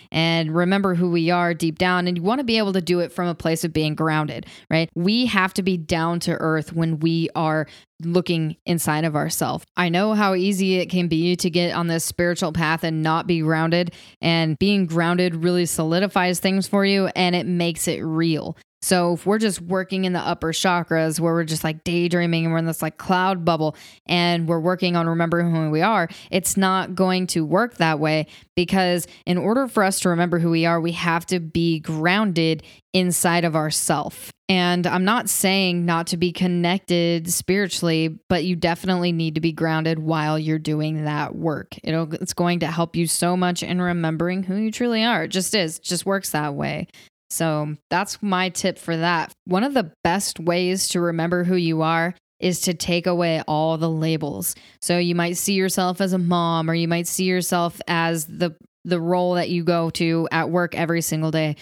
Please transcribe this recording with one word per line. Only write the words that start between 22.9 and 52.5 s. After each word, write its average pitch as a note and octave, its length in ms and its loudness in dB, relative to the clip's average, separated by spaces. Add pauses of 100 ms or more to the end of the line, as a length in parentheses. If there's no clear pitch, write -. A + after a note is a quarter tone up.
cloud F#3 460 0
bubble D#3 320 0 (300)
and F3 420 2
we're E3 120 0
working F3 360 0
on E3 140 2
remembering E3+ 460 2
who D#3 160 0
we D#3 100 2
are, G3 260 2 (220)
it's - 260 -2
not F#3+ 380 2
going F#3 340 2
to E3 160 0
work F#3+ 340 0
that D#3+ 220 2
way, D#3 280 0 (280)
because F3+ 520 0 (180)
in F3+ 140 0
order A#3 280 0
for A3+ 140 0
us F#3+ 200 2
to F#3 80 2
remember F3 280 2
who E3 140 2
we E3 160 2
are, E3+ 120 2
we E3+ 120 -2
have E3+ 360 -2
to F3+ 120 0
be E3 400 0
grounded D#3+ 840 0 (320)
inside F3 500 2
of D#3+ 120 0
ourself. - 760 -2 (180)
And F3+ 360 2
I'm F3+ 180 0
not G#3+ 260 0
saying F#3 580 2
not E3+ 200 0
to F3+ 100 -4
be F3 140 0
connected F3 1040 0
spiritually, E3+ 840 0 (100)
but E3+ 140 2
you F3+ 120 0
definitely F3 560 0
need E3 220 -2
to D#3 80 -2
be E3 100 0
grounded D#3+ 460 0
while D#3 400 0
you're D#3 220 0
doing D#3 460 -2
that D3 300 -4
work. D#3+ 480 -4
It'll, D#3+ 300 -2
it's - 200 -8
going F3 260 0
to D#3+ 80 -2
help E3 280 -4
you E3+ 120 0
so F3 280 0
much F3+ 280 0
in F3+ 180 -2
remembering F3 640 -2
who F#3+ 140 -4
you A3 120 -2
truly A3+ 340 0
are. A3 200 0
It E3 60 -6
just F#3 260 -2
is. E3 240 -2
It - 40 -20
just F3 220 -4
works G3 240 -2
that D3+ 240 -2
way. D3 340 -6 (440)
So D3+ 440 0 (140)
that's F#3 320 -2
my F#3 280 0
tip F3+ 280 -2
for E3+ 180 -4
that. E3 380 0 (120)
One F#3 180 2
of C#4+ 100 -2
the G3 180 0 (120)
best F3+ 360 0
ways F3+ 500 0
to F3+ 120 0
remember E3+ 420 0
who F#3 120 2
you E3 260 2
are E3 320 0 (260)
is F3+ 220 0